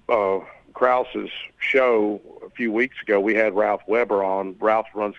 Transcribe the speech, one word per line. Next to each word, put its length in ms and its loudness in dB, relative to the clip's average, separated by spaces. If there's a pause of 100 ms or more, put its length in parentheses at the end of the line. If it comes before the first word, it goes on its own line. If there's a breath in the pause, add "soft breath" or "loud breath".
uh, 300 2 (340 loud breath)
Krause's 560 0 (300)
show 600 2 (240)
a 60 -16
few 220 -6
weeks 320 -2
ago, 160 2
we 160 2
had 180 2
Ralph 320 0
Weber 380 0
on. 360 -2
Ralph 360 2
runs 240 -4